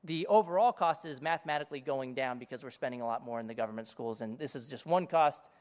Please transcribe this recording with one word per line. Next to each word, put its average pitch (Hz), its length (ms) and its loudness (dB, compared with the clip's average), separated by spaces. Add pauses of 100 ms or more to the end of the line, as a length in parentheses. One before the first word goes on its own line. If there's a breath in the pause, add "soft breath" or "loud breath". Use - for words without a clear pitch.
the 165 240 -4
overall 208 460 6
cost 165 320 0
is 135 160 -8
mathematically 151 580 -2
going 131 340 -2
down 127 240 -2
because 123 280 -10
we're 123 60 -10
spending 123 280 -4
a 120 60 -4
lot 117 180 -2
more 117 160 -4
in 113 80 -6
the 113 60 -8
government 113 340 -4
schools, 113 340 -6
and 113 160 -6
this 147 200 -4
is 123 100 -10
just 131 180 -10
one 170 220 2
cost 156 420 2 (120)